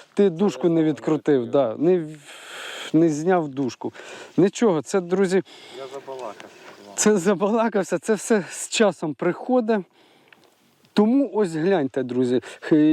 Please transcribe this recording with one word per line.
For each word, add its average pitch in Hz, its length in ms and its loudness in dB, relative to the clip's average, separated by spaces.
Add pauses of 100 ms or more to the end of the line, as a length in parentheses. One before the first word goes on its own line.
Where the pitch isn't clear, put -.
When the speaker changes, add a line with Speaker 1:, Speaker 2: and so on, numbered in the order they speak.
(140)
Speaker 1:
Ти 202 160 4
дужку 175 380 -2
не 165 120 2
Speaker 2:
Я 156 60 2
Speaker 1:
відкрутив, 147 580 0
Speaker 2:
не 117 60 -8
Speaker 1:
да, 123 280 0
не 175 200 2
в-, 156 180 -8 (760)
не 160 160 4
зняв 160 400 0
дужку. 127 440 -6 (440)
Нічого, 185 460 2
це, - 180 -2
друзі, 185 420 0 (360)
Speaker 2:
Я 135 60 -12 (100)
забалакався. 131 520 -14 (480)
Speaker 1:
це 214 240 4
забалакався, 202 800 0
це 220 160 0
все 196 360 0
з - 180 -12
часом 175 460 0
приходить. 220 680 0 (1120)
Тому 226 420 2
ось 196 200 0
гляньте, 156 480 0
друзі, 127 380 0 (200)
х-, - 160 2 (160)